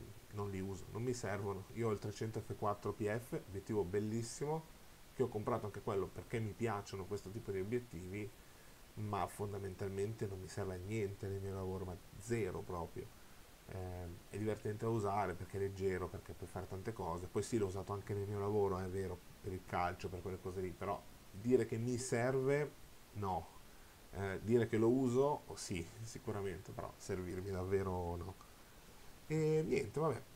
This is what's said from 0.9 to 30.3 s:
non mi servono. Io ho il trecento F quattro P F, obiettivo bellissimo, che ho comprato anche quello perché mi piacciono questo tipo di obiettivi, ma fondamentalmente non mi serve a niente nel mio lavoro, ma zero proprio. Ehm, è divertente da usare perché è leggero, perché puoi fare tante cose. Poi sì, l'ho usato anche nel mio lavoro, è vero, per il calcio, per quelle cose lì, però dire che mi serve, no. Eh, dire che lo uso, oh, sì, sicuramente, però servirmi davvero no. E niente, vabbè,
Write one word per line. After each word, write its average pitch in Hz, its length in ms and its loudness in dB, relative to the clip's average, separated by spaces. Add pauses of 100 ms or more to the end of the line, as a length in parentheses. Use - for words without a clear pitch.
non 107 120 -2
mi 127 100 2
servono. 98 600 0
Io 113 160 2
ho - 20 6
il 101 80 2
trecento 110 420 -2
F 101 160 -4
quattro 104 360 2
P - 100 -2
F, 117 440 0
obiettivo 98 360 2
bellissimo, 113 920 0 (380)
che - 80 2
ho 120 60 6
comprato 107 400 2
anche 101 140 -4
quello 98 260 4
perché - 320 -2
mi 110 120 0
piacciono 101 540 0
questo 95 240 -4
tipo 107 220 -4
di 95 80 2
obiettivi, 120 720 -2 (640)
ma 101 320 0
fondamentalmente 98 1000 -2
non 98 140 -4
mi 90 80 -8
serve 95 280 -2
a - 20 -4
niente 101 500 0
nel 98 140 -2
mio 98 120 -2
lavoro, 95 320 -2
ma 90 100 -4 (220)
zero 98 440 0
proprio. 85 440 -4 (640)
Ehm, 90 480 -4 (120)
è 101 80 -4
divertente 107 480 0
da 113 60 4
usare 101 420 4
perché 92 240 -6
è - 20 0
leggero, 95 480 2
perché 87 260 -6
puoi 87 160 -8
fare 92 180 -4
tante 98 260 -4
cose. 87 340 0
Poi 104 160 2
sì, 113 160 4
l'ho 101 80 4
usato 95 260 -2
anche 101 220 -2
nel 101 120 0
mio 104 120 0
lavoro, 101 400 4
è 92 80 0
vero, 92 280 -2 (260)
per 98 120 -4
il 92 120 -4
calcio, 90 440 2
per 90 140 -6
quelle 92 180 -4
cose 95 200 -4
lì, 92 100 -2
però 95 280 -2 (320)
dire 113 360 6
che 117 100 0
mi 120 220 2
serve, 131 720 4 (420)
no. 95 420 -2 (560)
Eh, 95 320 0
dire 113 240 8
che 113 100 4
lo 113 120 8
uso, 131 560 6
oh, - 100 -8
sì, 87 300 -2 (180)
sicuramente, 101 680 -4
però - 260 -6
servirmi 92 540 -2
davvero 92 640 2
no. 85 200 -4 (920)
E 156 380 6
niente, - 340 2
vabbè, 151 220 2 (140)